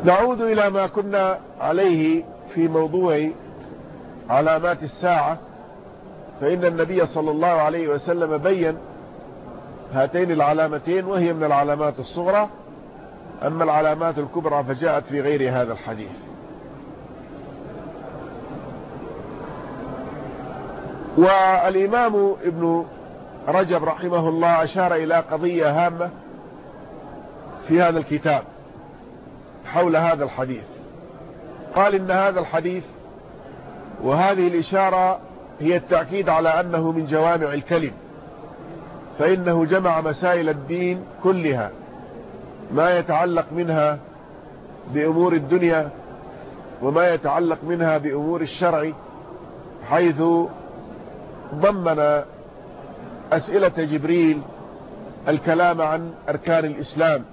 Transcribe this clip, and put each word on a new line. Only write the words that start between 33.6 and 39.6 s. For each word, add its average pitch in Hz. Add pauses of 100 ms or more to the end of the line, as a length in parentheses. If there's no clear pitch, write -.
وهذه 175
الإشارة 185 (420)
هي 165
التأكيد 170
على 165
أنه 165
من 160
جوامع 156
الكلم، 147 (1300)
فإنه 170